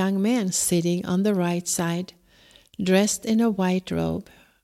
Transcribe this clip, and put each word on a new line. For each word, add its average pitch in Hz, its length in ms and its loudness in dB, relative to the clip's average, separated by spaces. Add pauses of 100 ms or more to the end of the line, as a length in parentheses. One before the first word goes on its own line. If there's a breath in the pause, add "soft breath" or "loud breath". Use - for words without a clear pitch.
young 196 220 0
man 214 300 0
sitting 175 520 0
on 185 180 0
the 208 120 2 (120)
right 175 220 -4
side, 175 460 -4 (760 soft breath)
dressed 196 420 2
in 220 80 4
a 226 200 2
white 185 300 0
robe, 165 380 -4 (360 soft breath)